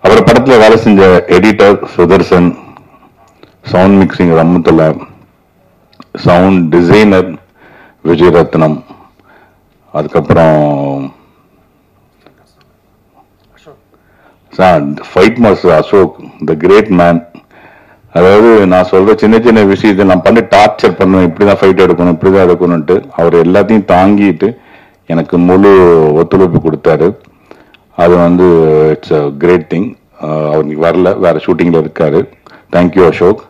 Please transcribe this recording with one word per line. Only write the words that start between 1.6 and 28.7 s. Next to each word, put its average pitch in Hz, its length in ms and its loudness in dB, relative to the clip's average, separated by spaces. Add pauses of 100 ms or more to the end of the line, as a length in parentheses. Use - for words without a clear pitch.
சுதர்சன், 87 600 0 (1040)
சவுண்ட் 95 400 0
மிக்சிங் 87 380 -2
ரம்மத்துல, 82 600 0 (1120)
சவுண்ட் 90 600 0
டிசைனர் 92 640 0 (640)
விஜயரத்னம், 80 800 0 (1080)
அதுக்கப்புறம் 78 640 0 (4000)
சார், 90 300 0 (320)
ஃபைட் 107 220 0
மாஸ்டர் 92 460 0
அசோக், 92 360 -2 (280)
the 82 80 -4
great 95 340 0 (120)
man. 85 220 0 (920)
அதாவது 104 540 2
நான் 90 240 0
சொல்ற 98 240 2
சின்ன 110 260 0
சின்ன 113 220 2
விஷயத்தை 98 440 0
நான் 90 160 0
பண்ணி 113 180 2
டார்ச்சர் 101 580 0
பண்ணுவேன், 92 340 0
இப்படிதான் 101 280 0
ஃபைட் 95 260 2
எடுக்கணும், 87 320 0
இப்படிதான் 95 300 0
எடுக்கணும்ட்டு 85 560 -2 (120)
அவர் 85 180 0
எல்லாத்தையும் 95 600 0
தாங்கிட்டு 98 600 0 (500)
எனக்கு 82 320 -4
முழு 92 320 2 (440)
ஒத்துழைப்பு 85 440 -2
கொடுத்தாரு. 80 560 -2 (840)
அது 87 200 2
வந்து 87 300 2 (460)